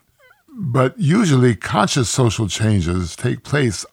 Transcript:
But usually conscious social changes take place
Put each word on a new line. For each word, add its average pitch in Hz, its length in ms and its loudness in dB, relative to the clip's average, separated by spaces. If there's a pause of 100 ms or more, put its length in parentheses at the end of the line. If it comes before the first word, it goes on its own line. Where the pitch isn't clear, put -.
(480)
But 131 500 -2
usually 143 560 4
conscious 190 540 -2
social 113 400 0
changes 90 640 0
take - 300 -6
place 135 480 -2